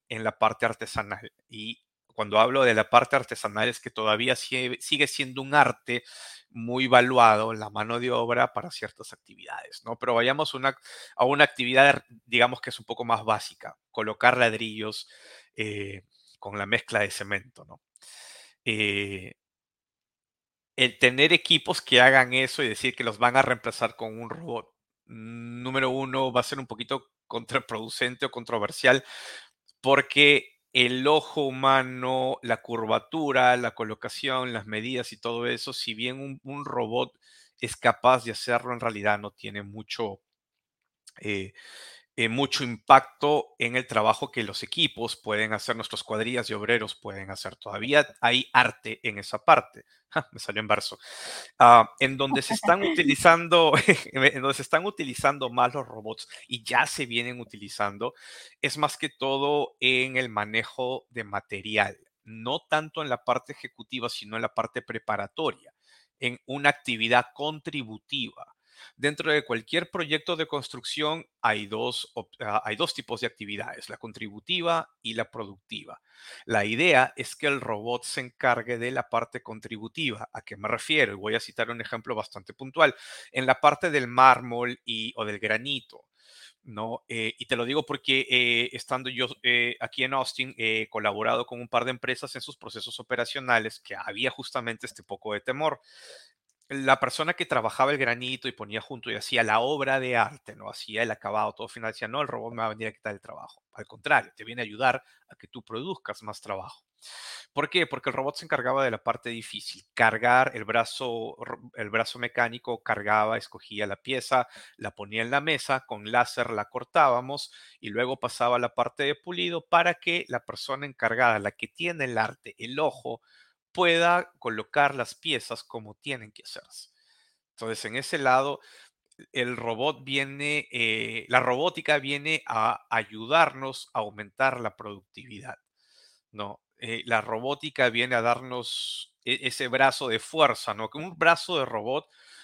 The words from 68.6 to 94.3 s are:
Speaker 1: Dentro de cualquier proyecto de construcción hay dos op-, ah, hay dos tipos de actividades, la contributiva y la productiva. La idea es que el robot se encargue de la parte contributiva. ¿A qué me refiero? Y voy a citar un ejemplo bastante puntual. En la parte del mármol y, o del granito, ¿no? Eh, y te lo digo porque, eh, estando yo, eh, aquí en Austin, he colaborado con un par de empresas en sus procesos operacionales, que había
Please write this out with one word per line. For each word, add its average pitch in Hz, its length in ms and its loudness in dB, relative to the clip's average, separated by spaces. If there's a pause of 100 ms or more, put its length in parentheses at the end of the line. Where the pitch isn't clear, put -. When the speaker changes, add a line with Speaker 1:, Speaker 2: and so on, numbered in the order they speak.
Speaker 1:
Dentro 147 360 -2
de 151 120 2
cualquier - 460 -4
proyecto 156 460 -2
de 156 100 -2
construcción 151 800 -6 (160)
hay 107 260 0
dos 113 480 -6
op-, 107 160 -10 (100)
ah, 107 240 -2
hay 107 120 -4
dos 160 180 -2
tipos - 260 -8
de 123 60 -4
actividades, 101 640 -10
la 113 80 -14
contributiva 160 920 -6 (120)
y 110 120 -8
la 113 160 -4
productiva. 104 720 -14 (440)
La 107 220 2
idea 131 500 4
es - 200 -8
que 151 100 -4
el 139 140 0
robot 117 440 -6
se - 160 -6
encargue 120 580 0
de 120 120 -4
la 131 180 -4
parte 117 340 -4
contributiva. 110 880 -8
¿A - 100 -14
qué - 140 -16
me 101 120 -6
refiero? 117 440 2
Y 101 40 -8
voy 104 180 -4
a 117 60 0
citar 117 300 -6
un 117 100 -10
ejemplo 117 340 -8
bastante 104 380 -10
puntual. 135 420 2 (380)
En 131 140 -2
la 131 140 4
parte 147 300 6
del 135 180 0
mármol 123 760 6
y, 113 320 -8
o 113 80 -4
del 104 140 -6
granito, 113 720 -6 (560)
¿no? 113 440 -10
Eh, 113 300 -4
y - 80 -12
te 127 100 0
lo 117 80 -2
digo 139 220 -2
porque, 135 440 0
eh, 120 420 2
estando 127 380 -6
yo, 127 180 -2 (140)
eh, 120 380 2
aquí 120 240 -4
en 131 100 -4
Austin, 131 440 -4
he 110 320 -2
colaborado 110 560 -2
con 120 140 -14
un 120 80 -14
par 120 160 0
de 127 80 -4
empresas 127 440 -8
en 127 60 -12
sus - 140 -16
procesos 110 440 -14
operacionales, 120 800 -2
que - 160 -14
había 104 340 -4